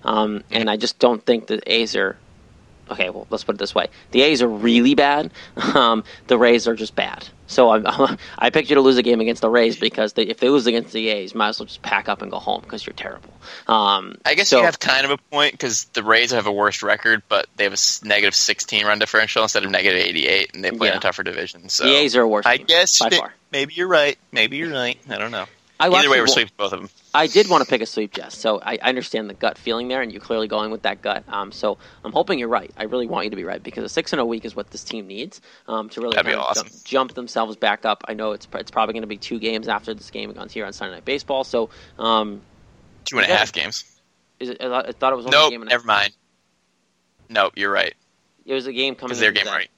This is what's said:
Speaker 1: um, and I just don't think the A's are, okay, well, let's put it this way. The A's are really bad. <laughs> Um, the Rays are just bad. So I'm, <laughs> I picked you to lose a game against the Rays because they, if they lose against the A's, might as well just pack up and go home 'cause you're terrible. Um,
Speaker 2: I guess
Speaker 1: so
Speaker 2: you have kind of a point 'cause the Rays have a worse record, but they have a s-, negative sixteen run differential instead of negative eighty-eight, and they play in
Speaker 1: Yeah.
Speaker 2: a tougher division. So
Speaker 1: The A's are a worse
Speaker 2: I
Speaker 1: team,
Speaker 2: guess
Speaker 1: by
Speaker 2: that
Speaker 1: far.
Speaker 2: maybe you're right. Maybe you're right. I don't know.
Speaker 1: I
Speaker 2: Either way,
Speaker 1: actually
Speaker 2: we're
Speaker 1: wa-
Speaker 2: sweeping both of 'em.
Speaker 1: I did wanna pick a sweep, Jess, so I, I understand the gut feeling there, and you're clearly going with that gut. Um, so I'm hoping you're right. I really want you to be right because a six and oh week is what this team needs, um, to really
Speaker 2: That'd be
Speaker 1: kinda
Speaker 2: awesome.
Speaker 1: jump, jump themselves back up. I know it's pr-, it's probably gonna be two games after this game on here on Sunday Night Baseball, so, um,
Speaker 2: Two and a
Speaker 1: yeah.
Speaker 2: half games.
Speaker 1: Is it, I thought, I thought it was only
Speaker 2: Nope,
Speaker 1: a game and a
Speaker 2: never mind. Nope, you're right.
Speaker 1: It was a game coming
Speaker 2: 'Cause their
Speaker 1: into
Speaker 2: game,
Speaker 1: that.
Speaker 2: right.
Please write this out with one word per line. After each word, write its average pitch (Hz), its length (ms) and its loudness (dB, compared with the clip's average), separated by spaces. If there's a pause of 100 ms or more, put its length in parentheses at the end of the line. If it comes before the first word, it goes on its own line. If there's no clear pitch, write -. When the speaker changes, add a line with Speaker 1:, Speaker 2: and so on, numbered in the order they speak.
Speaker 1:
um, 107 480 0
and 110 180 0
I 107 80 0
just 117 220 -4
don't 120 240 4
think 113 240 2
the 107 140 -2 (100)
A's 110 240 0
are, 98 220 -2 (760)
okay, 92 180 -4
well, 101 200 -12
let's 110 140 -4
put 104 120 -4
it 104 40 -16
this 101 160 -6
way. - 120 0 (240)
The 123 120 4
A's 147 180 4
are 123 80 4
really 117 460 4
bad. 143 360 2 (240)
<laughs> - 60 -8 (120)
Um, 117 300 4 (240)
the 123 100 4
Rays 117 300 6
are 113 80 0
just 110 200 -8
bad. - 320 -4 (200)
So 120 240 6
I'm, 107 120 4 (440)
<laughs> - 100 -16
I 175 140 2
picked 151 180 0
you 147 60 4
to 139 60 8
lose 131 160 6
a 123 40 2
game 117 200 2
against 113 200 -2
the 110 80 2
Rays 113 260 4
because - 380 -2
they, 117 100 0
if 107 160 -4
they 127 100 2
lose 135 180 4
against 117 260 -2
the 110 160 -2
A's, 98 240 -4
might 107 160 0
as 110 100 -6
well 131 60 -10
just - 160 -20
pack - 260 -2
up 104 140 -4
and 101 80 -10
go - 80 -8
home 98 240 -6
'cause - 240 -12
you're - 80 -12
terrible. - 400 -14 (340)
Um, 101 560 2
Speaker 2:
I 127 120 2
guess 196 140 2
Speaker 1:
so 131 100 6
Speaker 2:
you 117 60 6
have - 140 2
kind 135 260 0
of 139 60 -2
a 143 60 0
point 147 400 -2
'cause 120 360 -4
the 113 100 -2
Rays 113 280 4
have 110 140 0
a 107 60 0
worse 101 320 0
record, 107 440 0
but 101 200 0 (100)
they 107 60 0
have 98 100 0
a - 0 -
s-, - 300 -2
negative 104 320 2
sixteen - 500 -2
run 104 140 0
differential 110 420 0
instead 104 240 0
of 98 60 -4
negative 92 280 2
eighty-eight, 90 540 0
and 95 100 -14
they 92 60 0
play 104 200 0
in 90 40 0
Speaker 1:
Yeah. 95 40 -2
Speaker 2:
a 92 40 -6
tougher 95 220 -2
division. 87 460 -10
So - 160 -2
Speaker 1:
The 135 100 4
A's 143 200 2
are 123 60 6
a 117 60 4
worse 104 180 0
Speaker 2:
I 127 120 4
Speaker 1:
team, - 100 -8
Speaker 2:
guess 175 320 4
Speaker 1:
by 190 100 2
Speaker 2:
that 180 100 2
Speaker 1:
far. - 140 -8 (180)
Speaker 2:
maybe 139 220 -4
you're 175 140 -4
right. 147 300 2 (140)
Maybe 131 260 0
you're 160 160 -6
right. 123 240 -4 (120)
I 104 80 -6
don't 107 140 -6
know. 98 140 -8 (340)
Speaker 1:
I 165 80 2
Speaker 2:
Either 180 60 4
way, 185 60 6
Speaker 1:
actually 135 200 6
Speaker 2:
we're - 80 4
Speaker 1:
wa- 135 60 4
Speaker 2:
sweeping 113 220 0
both 98 180 -4
of 92 80 -8
'em. 98 80 -16 (260)
Speaker 1:
I 156 120 4
did 202 220 4
wanna 151 160 4
pick 120 160 0
a 113 40 -2
sweep, 107 280 -6
Jess, - 240 -12
so 107 240 -2
I, 110 200 -6
I 120 80 0
understand 113 400 -6
the 95 60 -14
gut - 220 -4
feeling 117 300 -6
there, 131 140 -4
and 113 100 -6
you're 104 100 -16
clearly 110 260 -4
going 107 240 -2
with 110 120 -10
that - 200 -4
gut. 101 240 -4
Um, 98 240 -8
so - 260 -4 (260)
I'm 110 80 -12
hoping 165 280 -2
you're 120 80 -6
right. 110 300 -4
I 101 60 -8
really 120 220 -4
want 117 200 -4
you 107 60 -6
to 104 40 -10
be 95 80 -8
right 87 180 -8
because 117 220 -12
a 104 60 -10
six - 240 -4
and 147 80 -2
oh 117 40 0
week 117 200 -6
is 110 100 -12
what - 160 -10
this - 120 -16
team 107 240 -12
needs, 113 340 -14 (260)
um, 110 220 -6
to 113 120 -12
really 117 140 -2
Speaker 2:
That'd 82 120 2
be - 40 0
Speaker 1:
kinda 53 140 -2
Speaker 2:
awesome. - 240 -4
Speaker 1:
jump, - 160 -20
jump 131 280 -2
themselves 113 420 -6
back 104 300 -2
up. 107 220 -2
I 113 60 -10
know 107 180 -6
it's 104 160 -10
pr-, 98 120 -12
it's - 120 -12
probably 110 220 0
gonna 110 140 -8
be 104 100 -12
two 117 220 -10
games 110 280 -4
after 110 260 -6
this - 160 -16
game 104 280 -12
on 98 120 -16
here 110 160 -8
on 98 80 -12
Sunday 92 220 -12
Night 85 100 -18
Baseball, 135 380 -4
so, 117 260 -2 (300)
um, 107 420 0 (640)
Speaker 2:
Two 131 120 -4
and 101 80 4
a 90 40 0
Speaker 1:
yeah. 92 80 4
Speaker 2:
half 107 140 0
games. - 320 -6 (560)
Speaker 1:
Is 123 100 -8
it, - 120 -10
I 127 80 -8
thought, 120 200 -4
I - 40 -12
thought 131 200 0
it - 40 0
was 120 80 -10
only 139 120 2
Speaker 2:
Nope, 156 100 6
Speaker 1:
a 131 40 0
game 117 120 -10
and 110 60 -14
a 120 40 4
Speaker 2:
never 120 120 -2
mind. 104 280 2 (1160)
Nope, 101 260 0
you're 101 160 -2
right. 92 220 0 (520)
Speaker 1:
It 135 80 -6
was 131 140 -4
a 131 60 -10
game 131 220 -2
coming 123 160 -12
Speaker 2:
'Cause 123 80 -6
their 107 100 4
Speaker 1:
into 101 120 2
Speaker 2:
game, 95 40 2
Speaker 1:
that. 98 120 -2
Speaker 2:
right. - 200 -6